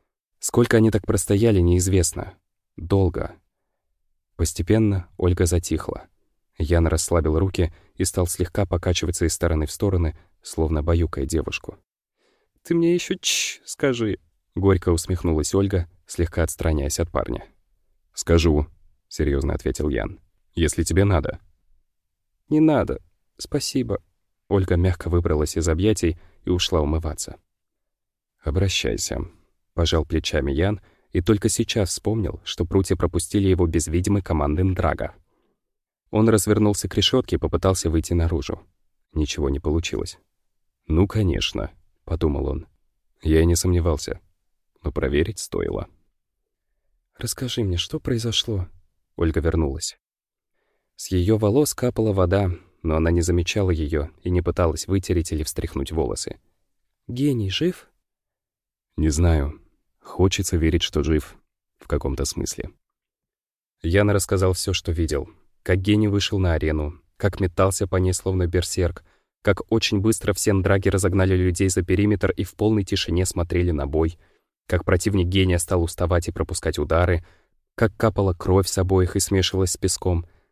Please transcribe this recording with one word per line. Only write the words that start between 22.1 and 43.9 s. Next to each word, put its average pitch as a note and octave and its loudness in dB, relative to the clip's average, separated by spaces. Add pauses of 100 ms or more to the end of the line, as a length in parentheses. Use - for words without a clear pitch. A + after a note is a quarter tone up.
«Не D3+ 2
надо. D3+ 2 (380)
Спасибо». B2+ -4 (460)
Ольга F#2+ 2
мягко F2 0
выбралась E2 0
из E2 0
объятий F2 0 (260)
и F2+ -2
ушла F2+ 0
умываться. D2+ -4 (1080)
«Обращайся», — D#2 -2 (540)
пожал E2 2
плечами D2 -2
Ян F#2 0 (320)
и F2+ 0
только G#2+ 2
сейчас G#2+ -2
вспомнил, - -4
что - -4
прутья F#2+ 0
пропустили F#2+ 0
его F2+ 4
без E2 0
видимой F2+ 0
команды D2+ 0
Ндрага. F2+ -2 (960)
Он A2 4
развернулся G#2 2
к - -8
решётке A2 2
и - 2
попытался F2+ 0
выйти D#2+ 0
наружу. E2+ 0 (520)
Ничего D2 -2
не C#2 -2
получилось. D2+ -4 (680)
«Ну, E2 4
конечно», — C#2+ -2 (340)
подумал D2+ -2
он. C#2+ -6 (560)
Я D#2+ 4
и E2 4
не E2+ 4
сомневался, E2+ -2 (600)